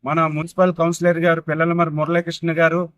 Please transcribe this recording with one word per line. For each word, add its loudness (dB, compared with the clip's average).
మన 0
మున్సిపల్ 0
కౌన్సిలర్ 0
గారు 2
పిల్లలమర్రి 0
మురళీకృష్ణ -2
గారు 2